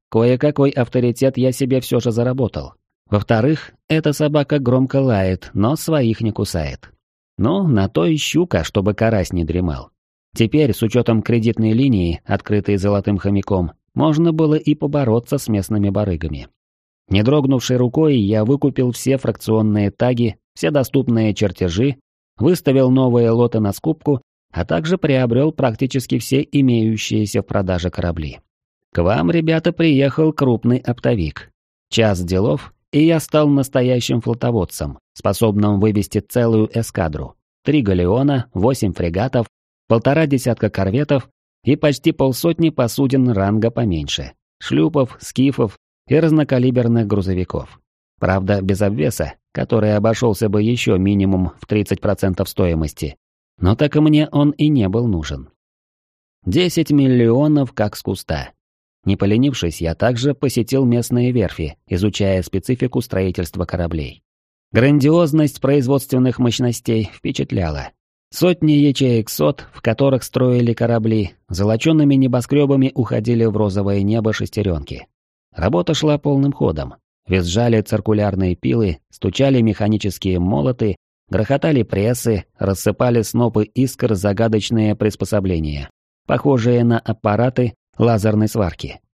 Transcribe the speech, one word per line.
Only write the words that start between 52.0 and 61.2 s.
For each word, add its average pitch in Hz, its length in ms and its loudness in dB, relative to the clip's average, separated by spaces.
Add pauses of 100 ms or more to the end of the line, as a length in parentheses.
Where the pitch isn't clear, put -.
процентов 95 480 -2
стоимости. 80 680 -2 (440)
Но 92 160 2
так 147 180 0
и 151 60 2
мне 151 320 4
он 147 180 2
и 147 180 0
не 123 200 2
был 117 180 -2
нужен. 73 440 -4 (920)
Десять 160 460 0
миллионов 135 840 2
как 104 220 -2
с - 80 -14
куста. 78 480 -6 (560)
Не 95 100 2
поленившись, 104 640 0
я 82 140 -4
также 123 400 0
посетил 131 500 -2
местные 120 480 0